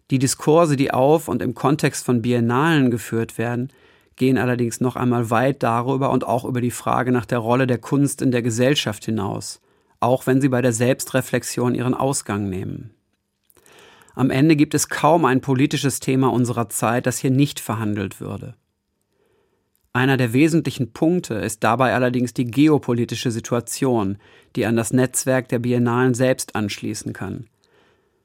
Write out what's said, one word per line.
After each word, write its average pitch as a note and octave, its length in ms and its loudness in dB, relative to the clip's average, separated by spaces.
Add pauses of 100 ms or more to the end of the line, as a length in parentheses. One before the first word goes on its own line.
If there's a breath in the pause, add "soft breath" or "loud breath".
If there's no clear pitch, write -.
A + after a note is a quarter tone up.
(100)
Die C3+ 80 2
Diskurse, D3 580 2
die C3+ 160 0
auf D3 360 2
und - 140 -2
im A2+ 120 -4
Kontext - 500 -2
von A#2+ 180 0
Biennalen B2 680 2
geführt A2+ 480 -4
werden, A#2+ 340 -4 (440 soft breath)
gehen B2+ 220 2
allerdings A#2+ 420 -2
noch B2 160 -2
einmal A#2+ 340 0
weit B2 320 2
darüber B2+ 480 0
und B2 160 0
auch A#2+ 180 -2
über B2 160 -2
die A#2+ 120 -2
Frage B2 400 -2
nach A#2+ 140 0
der B2 120 -2
Rolle A#2+ 280 2
der B2 120 0
Kunst C#3 420 0
in C3 120 2
der A#2+ 100 0
Gesellschaft B2 640 0
hinaus, G#2+ 560 -6 (400)
auch B2 260 0
wenn C3 140 4
sie C#3 80 4
bei B2 140 2
der B2 100 2
Selbstreflexion B2 1000 -2
ihren B2 200 -2
Ausgang G#2+ 540 -4
nehmen. G2 420 -8 (1200 soft breath)
Am C3 160 0
Ende D3+ 260 4
gibt D3 180 2
es C#3+ 140 0
kaum D#3+ 360 2
ein B2+ 160 4
politisches C3+ 600 0
Thema C3 320 2
unserer A#2 360 0
Zeit, A#2+ 380 0
das B2 120 -2
hier C#3 120 0
nicht C#3 300 2
verhandelt G#2 600 -4
würde. G#2 340 -12 (1400)
Einer C3 240 2
der B2 160 0
wesentlichen C#3+ 600 0
Punkte E3+ 420 0
ist G#2 300 -4
dabei A#2 300 2
allerdings B2 380 0
die C3 120 -2
geopolitische A#2+ 840 2
Situation, A2+ 880 -2 (360 soft breath)
die A2+ 120 -2
an A2+ 100 0
das A2+ 160 -2
Netzwerk C3 560 0
der B2 100 -2
Biennalen A#2+ 560 2
selbst C3 400 0
anschließen G#2+ 580 -6
kann. G2 340 -10 (800)